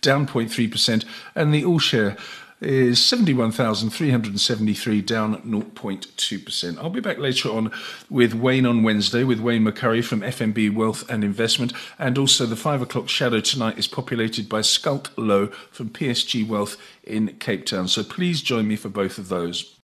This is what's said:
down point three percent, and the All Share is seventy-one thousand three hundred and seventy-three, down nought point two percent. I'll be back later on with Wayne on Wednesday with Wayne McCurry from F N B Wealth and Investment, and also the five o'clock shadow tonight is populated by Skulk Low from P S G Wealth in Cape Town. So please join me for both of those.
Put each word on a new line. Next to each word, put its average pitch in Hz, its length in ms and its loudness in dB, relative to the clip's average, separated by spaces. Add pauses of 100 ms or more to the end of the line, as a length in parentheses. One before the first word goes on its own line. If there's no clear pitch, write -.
down 139 240 4
point 117 240 -2
three 117 180 0
percent, 110 380 0 (280)
and 151 180 2
the 151 120 2
All 170 140 4
Share 107 380 2 (420)
is 127 460 4
seventy-one 135 480 4
thousand 110 380 0
three 151 200 0
hundred 113 200 2
and 101 100 -4
seventy-three, 107 640 0
down 107 420 -2
nought 107 300 -4
point 98 320 -8 (100)
two - 220 -4
percent. - 400 -6
I'll 156 100 -6
be 208 120 -4
back 202 180 -4
later 131 320 -2
on 110 200 -2 (380)
with 117 240 4
Wayne 127 320 4
on 120 180 4
Wednesday 110 420 4
with 120 160 2
Wayne 117 220 2
McCurry 113 400 2
from 110 200 -2
F 120 180 -4
N 110 120 0
B 107 180 2
Wealth 110 400 -2
and 110 120 -2
Investment, 113 520 0 (240)
and 127 180 0
also 131 300 4
the 113 100 -2
five 143 240 -2
o'clock 123 300 -4
shadow 117 300 2
tonight 113 380 -2
is - 80 -2
populated 113 600 -4
by 107 140 -2
Skulk 139 560 0
Low 101 300 4 (220)
from 113 200 -10
P - 180 -4
S 120 140 0
G 113 220 0
Wealth 104 340 -2 (260)
in 107 320 -2
Cape - 300 -4
Town. 92 220 -2
So 107 140 0
please 175 380 -2
join 113 260 0
me 107 100 0
for 104 120 -8
both 98 300 -2
of 95 100 -12
those. 87 460 -4 (120)